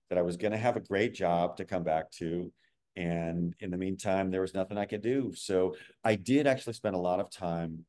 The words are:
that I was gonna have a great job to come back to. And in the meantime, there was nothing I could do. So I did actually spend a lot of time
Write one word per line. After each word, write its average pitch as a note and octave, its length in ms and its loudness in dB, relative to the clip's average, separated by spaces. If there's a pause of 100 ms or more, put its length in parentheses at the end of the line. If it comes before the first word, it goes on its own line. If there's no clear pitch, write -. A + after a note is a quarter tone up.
that F2+ 80 2
I F2+ 40 4
was F2 160 0
gonna G#2 180 0
have A2+ 220 2
a - 20 0
great G2 340 0
job F2 440 2
to F#2+ 80 -6
come F2 180 -2
back D#2+ 280 0
to. F2 420 -4 (420)
And E2+ 640 -2
in G2+ 100 -8
the F2+ 80 -4
meantime, F#2+ 540 0
there F#2 80 0
was F#2+ 140 -2
nothing F#2+ 240 -2
I G2+ 80 0
could G2+ 160 -6
do. A#2+ 340 0
So F#2 400 2 (300)
I A2+ 100 6
did C3 320 2
actually C3 260 0
spend G2+ 220 -2
a F2+ 40 2
lot F2+ 200 2
of G2+ 100 -2
time E2 600 -4